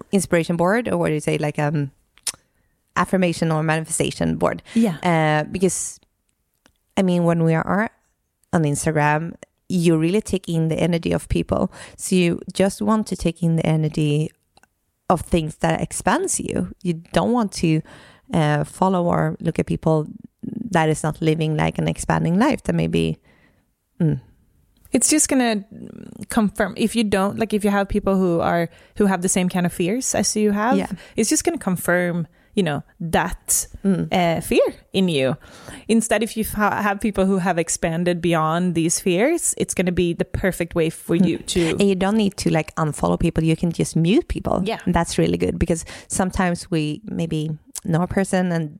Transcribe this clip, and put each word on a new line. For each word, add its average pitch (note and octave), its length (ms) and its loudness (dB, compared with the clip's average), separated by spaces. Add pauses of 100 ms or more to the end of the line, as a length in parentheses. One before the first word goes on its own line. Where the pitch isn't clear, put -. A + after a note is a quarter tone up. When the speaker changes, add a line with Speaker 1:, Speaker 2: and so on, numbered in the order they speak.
(120)
Speaker 1:
inspiration F3 440 0
board, G3+ 320 0
or F3+ 100 -2
what E3 120 0
do D#3 40 0
you D3+ 60 -2
say, D#3 180 -2
like, D3+ 220 -2
um, D3 320 -2 (1040)
affirmation F3 560 0
or D#3 120 0
manifestation D#3+ 720 0
board. D#3 260 -2 (100)
Speaker 2:
Yeah. A3+ 300 2
Speaker 1:
Uh, D#3 480 2
because, - 480 -2 (960)
I G3 80 2
mean, F3 200 2
when E3+ 200 2
we D#3+ 100 4
are F#3+ 360 0 (640)
on E3+ 100 2
Instagram, D3+ 680 0 (360)
you E3+ 280 4
really E3+ 240 2
take - 260 -4
in D#3+ 220 0
the D#3 100 0
energy E3+ 320 0
of E3 180 -2
people. - 420 0 (260)
So - 180 -2
you F3 240 2 (140)
just G3 280 0
want G#3+ 260 0
to F#3 80 -4
take - 280 -4
in E3 140 2
the - 80 0
energy D#3 680 0 (760)
of F3+ 120 -6
things D#3 360 -4
that D#3+ 240 -2
expands D4+ 580 -4
you. - 320 -6 (120)
You F3 100 -2 (180)
don't F3+ 220 0
want A#3 200 0
to, D#3+ 280 0 (520)
uh, D3 300 2
follow F3+ 420 0
or D#3+ 360 0
look E3 180 -2
at E3 60 0
people D#3+ 420 0 (640)
that D#3+ 180 4
is D#3 140 0
not D#3 180 -2
living, D#3 360 2
like, D#3+ 200 0
an D#3+ 100 0
expanding E3 520 0
life. C4+ 240 2
That F3+ 120 -2
maybe, D#3+ 420 0 (800)
mm. D3 220 0 (720)
Speaker 2:
It's B3 160 4
just D4+ 180 2
gonna A#3 380 0 (640)
confirm, G3+ 480 0
if A3+ 180 0
you A#3 80 2
don't, G3+ 340 0
like, A3 160 -2
if G#3 120 0
you G#3 40 6
have G3+ 200 2
people G3 280 2
who F3 220 2
are, E3+ 300 0 (280)
who G#3 80 4
have F#3+ 160 2
the F#3 80 0
same F#3 200 2
kind F3 160 0
of E3+ 80 0
fears G#3 420 -2
as - 200 0
you G#3+ 160 2
have, G#3 260 2
Speaker 1:
Yeah. F#3+ 100 -2 (300)
Speaker 2:
it's A3+ 120 0
just D#4 140 0
gonna E4+ 140 -2
confirm, F3 680 0 (300)
you G3+ 80 2
know, D3+ 200 -2 (180)
that, E3+ 640 -2 (160)
Speaker 1:
Mm. E3+ 300 2
Speaker 2:
uh, E3+ 260 2
fear A#3+ 240 2 (300)
in F#3 160 2
you. C3 260 2 (540)
Instead, G#3+ 340 2
if G3+ 140 -6
you G#3+ 80 -2
ha-, G3+ 360 -2
have G3+ 200 -2
people G3+ 240 0
who G3 140 2
have F3 200 0
expanded E3+ 640 -2
beyond E3+ 540 0
these E3 260 0
fears, A#3 560 2
it's - 160 -2
gonna F3+ 180 0
be F3 220 0
the F3 120 -2
perfect - 480 -4
way E3 160 2
for - 280 -2
Speaker 1:
Mm. F#3 100 4
Speaker 2:
you E3 120 0
to E3+ 320 -2
Speaker 1:
And - 120 0
you G3 120 4
don't F#3+ 220 0
need G3+ 200 0
to, - 120 0
like, D#3+ 260 -2
unfollow E3+ 440 0
people. E3 240 0
You D#3+ 140 2
can E3+ 160 -2
just - 240 -2
mute F3 320 4
people. - 340 -2
Speaker 2:
Yeah. G#3 220 -4
Speaker 1:
And F3 100 0
that's E3+ 220 0
really E3+ 200 2
good, E3+ 220 -2
because E3 240 0 (240)
sometimes F#3 640 -2
we D3+ 320 -2
maybe E3 460 -4 (360)
know E3 160 2
a F3+ 60 -2
person F#3 440 0
and E3 280 -4